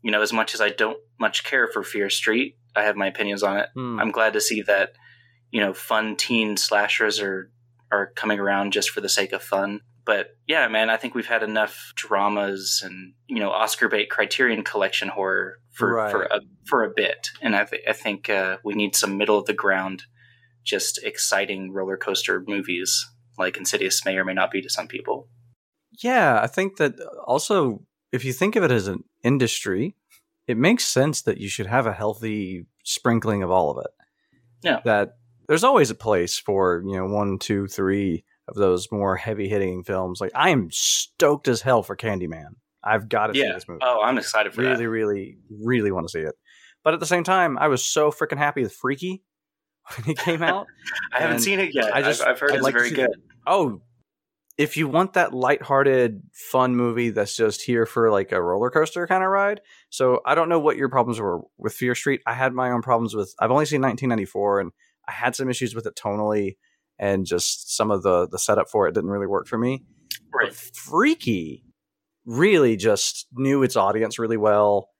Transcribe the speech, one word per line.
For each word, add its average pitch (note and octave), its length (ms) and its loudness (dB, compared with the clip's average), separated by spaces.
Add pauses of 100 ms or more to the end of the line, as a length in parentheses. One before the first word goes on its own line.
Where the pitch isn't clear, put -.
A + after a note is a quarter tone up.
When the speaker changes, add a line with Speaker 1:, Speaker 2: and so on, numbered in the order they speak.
Speaker 1:
You A2+ 80 -2
know, G#2+ 100 2
as G#2+ 120 0
much A2 200 0
as A2 80 -2
I G#2 80 4
don't A2 300 -2 (200)
much - 260 -2
care B2+ 220 0
for A2 140 -4
Fear G2+ 300 -4
Street, A#2+ 460 0 (180)
I G#2 80 2
have G#2 140 2
my G2 100 0
opinions G2+ 340 -4
on G2+ 160 0
it. - 160 -2
Speaker 2:
Hmm. B2 260 -8
Speaker 1:
I'm A2 120 0
glad A2 220 2
to G#2+ 80 0
see G#2+ 220 -2
that, G2+ 280 2 (580)
you G#2+ 120 0
know, G2 120 2
fun A2 440 -2
teen A2 400 -2
slashers G#2 640 0
are, F#2+ 280 -6 (420)
are G2+ 240 0
coming G#2+ 240 -2
around G2 340 0
just G#2 180 0
for G#2+ 100 -6
the G2 80 -6
sake G2 240 -2
of G2 80 -6
fun. G2+ 380 -4 (260)
But G2+ 300 -2 (120)
yeah, D3 200 2
man, A2 240 2
I A2+ 60 2
think B2 180 -8
we've A2 100 -4
had A2+ 160 0
enough G#2+ 540 -4
dramas G2 920 -2
and, F#2 280 -16 (140)
you A#2+ 120 -4
know, G2+ 100 -2
Oscar - 380 0
bait G#2 240 0
Criterion A2 520 0
Collection G2 440 -2
horror F#2+ 520 -4 (120)
for, A2 240 0
Speaker 2:
Right. G#2+ 160 0
Speaker 1:
for G2 120 0
a, G#2 180 0 (260)
for B2 160 2
a G2+ 120 0
bit. - 340 -2 (120)
And G#2+ 140 0
I, G#2 80 2
th-, - 240 -6
I A2 60 0
think, G#2 360 -6
uh, F#2+ 340 0
we G2+ 120 -6
need G#2 200 -2
some G2 220 0
middle G#2 220 4
of - 60 -4
the G#2 80 -2
ground, F#2+ 500 -2 (600)
just - 400 -4
exciting G2 680 -2
roller F#2+ 260 -4
coaster F#2+ 480 -2
movies F#2 640 -4 (300)
like F#2 180 -2
Insidious F#2 480 -2
may F#2+ 120 -2
or F#2+ 80 0
may F#2 80 -6
not F#2 180 0
be F#2+ 100 -4
to - 80 -16
some - 180 -4
people. - 420 -8 (720)
Speaker 2:
Yeah, F#3+ 400 4
I A#2 60 0
think F#3+ 300 -2
that C#3+ 180 0 (300)
also, C#3 580 0 (280)
if C3 140 -4
you B2+ 80 -2
think G3+ 220 0
of G3+ 80 4
it C3+ 80 4
as G2+ 160 2
an F#2 160 -6 (200)
industry, B2 720 0 (520)
it A#2 100 0
makes G3 280 2
sense C#3+ 360 0
that G#2 160 -2
you G2 100 -8
should F#2+ 200 -6
have A#2+ 180 2
a G#2+ 80 -2
healthy G#2+ 720 -4 (180)
sprinkling A2 600 0
of F2 80 -2
all F2 200 4
of - 140 -6
it. - 60 -8 (720)
Speaker 1:
Yeah. D3+ 220 2
Speaker 2:
That G#2 320 2 (300)
there's E3 160 4
always G#3 280 6
a - 40 -6
place F#2 420 0
for, F#2 480 2
you F#2+ 120 -4
know, F#2 80 -2
one, G2+ 320 0
two, G2 300 -2
three G2 560 0 (240)
of - 80 -14
those F#2 360 2
more G2+ 240 0
heavy-hitting G2 680 -2
films. F#2 360 -4
Like, G2 160 -6
I D#3 140 4
am A2+ 220 2
stoked - 760 2
as A#2+ 140 2
hell B2 220 4
for G2 120 -8
Candyman. E2+ 600 -6 (280)
I've G#2+ 240 2
gotta G#2+ 260 0
see C#3 80 2
Speaker 1:
Yeah. A2+ 120 0
Speaker 2:
this - 140 -12
movie. E2+ 160 -12
Speaker 1:
Oh, B2 200 2
I'm B2 140 2
excited G#2 360 0
for A#2+ 100 -2
that. C3 80 2
Speaker 2:
Really, A#2 160 0
really, G#2 500 -2 (120)
really G#2+ 420 0
wanna E2+ 180 -4
see E2 120 -6
it. D2+ 140 -6 (480)
But D#3 120 4
at E3 60 -10
the D#3+ 40 -4
same E3+ 180 0
time, F3 340 2
I D#3 100 2
was C3 160 2
so D3+ 280 2
freaking D3 280 -4
happy D3 240 0
with G2+ 100 -4
Freaky E3 480 -4 (640)
<laughs> - 100 -16
when A#2 140 -6
it D3+ 80 -4
came E3 240 -2
out. F3 240 -2 (240)
Speaker 1:
<laughs> - 240 -8
I B2+ 60 0
haven't E3 160 0
Speaker 2:
And A#2 80 0
Speaker 1:
seen G3 160 0
it F3 140 -2
yet. A2+ 220 0
Speaker 2:
I C#3+ 60 2
just, - 200 0
Speaker 1:
I've, - 80 4
I've B2 100 0
heard C#3+ 120 2
Speaker 2:
I'd C#3 40 2
Speaker 1:
it's C3+ 80 0
Speaker 2:
like C3+ 100 2
to A#2+ 60 4
Speaker 1:
very A#2+ 100 2
Speaker 2:
see D3 60 -4
Speaker 1:
good. B2+ 160 2
Speaker 2:
that. - 80 -10 (260)
Oh, D3 360 0 (760)
if D3 220 0
you D#3 100 0
want E3+ 260 2
that F3 200 2
lighthearted, C3 880 2 (100)
fun B2+ 440 0
movie A#2+ 340 0
that's G#2 260 -2
just A2 280 0
here A#2 240 2
for, A2+ 240 2
like, G2 200 2
a F#2 100 0
roller G2 280 0
coaster D#3+ 380 0
kind F#3 160 2
of F#3+ 80 0
ride. G3+ 300 0 (280)
So B2+ 380 2
I C#3+ 80 4
don't D#3+ 120 2
know E3+ 120 4
what D3 180 2
your C3+ 120 0
problems A#2+ 300 0
were F2+ 200 -2 (180)
with - 160 -6
Fear B2 220 -2
Street. - 320 -2
I A#2 60 -2
had B2+ 200 -2
my B2+ 160 -2
own A#2+ 140 -2
problems A#2 320 0
with, G2+ 240 -4
I've A2+ 100 2
only D3 160 4
seen C#3+ 160 0
nineteen B2+ 280 0
ninety-four, G2+ 500 0
and F2+ 120 -4 (360)
I - 40 -8
had B2 240 -2
some C3 140 -2
issues A#2+ 240 -4
with A2+ 140 -8
it - 80 -8
tonally, G#2 640 -2 (420)
and G2 260 0
just - 500 -4
some G#2+ 140 0
of G2 140 -2
the, F2+ 240 2
the - 100 -10
setup G2+ 320 0
for G2 180 2
it E2+ 60 -2
didn't F#2 160 -2
really G2+ 160 -4
work G2 220 -4
for A#2 100 -4
me. B2+ 280 -4 (460)
Speaker 1:
Right. A#2+ 180 0
Speaker 2:
But - 60 -16
Freaky B2+ 1080 -2 (600)
really C3 520 4
just G2+ 560 0
knew C3+ 300 2
its B2 120 0
audience A2 440 2
really A2+ 180 0
well. G#2 640 4